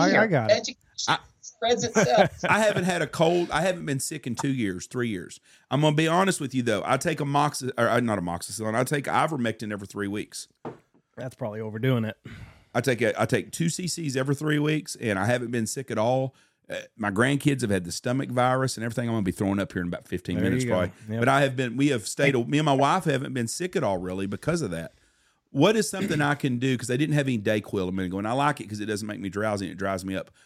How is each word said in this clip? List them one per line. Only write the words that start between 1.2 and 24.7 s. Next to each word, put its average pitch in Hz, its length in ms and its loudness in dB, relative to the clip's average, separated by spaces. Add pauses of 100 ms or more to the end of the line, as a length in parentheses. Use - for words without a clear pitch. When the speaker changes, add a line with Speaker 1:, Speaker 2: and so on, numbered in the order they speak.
Speaker 2:
spreads 226 420 -2
itself. 208 540 4
Speaker 3:
<laughs> - 120 -2
I 190 100 4
haven't 202 260 2
had 175 180 0
a - 40 0
cold. 175 440 2
I 151 100 0
haven't 175 240 0
been 135 140 -2
sick - 280 -8
in 120 80 -4
two 139 160 -2
years, 98 360 -2
three 120 220 -2
years. - 300 -8 (300)
I'm 139 120 2
gonna 151 140 4
be 160 120 4
honest 175 340 2
with 131 140 -6
you, 127 80 0
though. 107 220 2
I 131 120 2
take 160 220 -2
amoxi-, 143 580 0
or, 117 100 4
uh, 117 120 2
not 113 200 0
amoxicillin. 101 560 -4
I 127 80 2
take 143 220 -2
ivermectin 117 680 0
every 101 160 -8
three 101 200 -6
weeks. - 400 -8 (680)
Speaker 1:
That's 123 200 -10
probably 110 260 -8
overdoing 113 440 0
it. 107 120 -6 (580)
Speaker 3:
I 123 60 4
take 123 200 0
a, 107 180 2
I 110 60 4
take 110 260 0
two 165 180 -2
C 175 180 -4
Cs 151 280 -4
every 131 200 0
three 151 240 0
weeks, 151 380 -2
and 107 200 0
I 95 80 0
haven't 120 260 0
been 117 140 0
sick 131 240 -8
at 110 80 -2
all. 127 380 0 (340)
Uh, - 60 -8 (220)
my 104 120 -2
grandkids 135 520 2
have 113 100 0
had 92 140 2
the 85 60 -8
stomach 127 380 -2
virus 127 480 2
and 110 60 -8
everything. 120 260 -4
I'm 117 60 0
gonna 107 80 0
be 90 80 0
throwing 98 280 0
up 95 140 -4
here 92 80 -2
in 87 60 -4
about 85 200 -8
fifteen 87 280 -6
Speaker 1:
There 87 80 0
Speaker 3:
minutes, 95 220 2
Speaker 1:
you 120 40 -2
go. 113 80 2
Speaker 3:
probably. 90 140 0 (180)
Speaker 1:
Yep. 110 120 -4
Speaker 3:
But 120 80 4
I 139 120 4
have 123 140 2
been, 123 220 -2
we 139 100 4
have 123 200 0
stayed, 139 280 0 (120)
me 151 120 2
and 156 60 2
my 143 80 4
wife 143 320 2
haven't 135 280 0
been 120 140 -2
sick 180 280 -6
at 170 80 0
all, 98 140 0
really, 92 300 -4
because 151 340 -4
of 110 100 -4